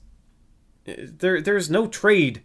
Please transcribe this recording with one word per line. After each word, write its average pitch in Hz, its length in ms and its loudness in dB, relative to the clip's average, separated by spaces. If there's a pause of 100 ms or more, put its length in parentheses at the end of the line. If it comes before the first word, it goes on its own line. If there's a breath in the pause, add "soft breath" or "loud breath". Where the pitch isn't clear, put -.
(880)
there, 170 560 -4
there's 190 280 -2
no 208 160 0
trade 185 580 2